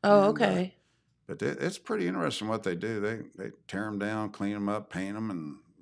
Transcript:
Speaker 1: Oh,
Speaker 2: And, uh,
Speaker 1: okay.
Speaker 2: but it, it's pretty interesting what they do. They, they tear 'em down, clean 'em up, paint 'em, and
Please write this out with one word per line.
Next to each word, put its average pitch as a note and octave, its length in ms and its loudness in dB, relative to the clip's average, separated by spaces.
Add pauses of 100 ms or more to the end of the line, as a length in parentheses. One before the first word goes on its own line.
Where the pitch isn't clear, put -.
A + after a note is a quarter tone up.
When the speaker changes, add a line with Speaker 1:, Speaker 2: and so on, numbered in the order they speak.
Speaker 1:
Oh, G3+ 160 10 (120)
Speaker 2:
And, A3 100 0
uh, A3+ 40 6
Speaker 1:
okay. F#3 300 2 (520)
Speaker 2:
but - 160 -6
it, - 180 0
it's - 180 -2
pretty G3+ 300 -2
interesting D#3 400 -2
what A2 140 -2
they F#2 120 0
do. G#2+ 260 -4
They, G#2+ 180 -2 (260)
they A2 60 -8 (160)
tear G2+ 200 -6
'em G#2 120 -6
down, G#2+ 320 -2
clean G#2 240 -4
'em G2+ 140 -2
up, G#2 220 -2
paint G2 260 -4
'em, A2 140 -4
and D2+ 260 -8 (260)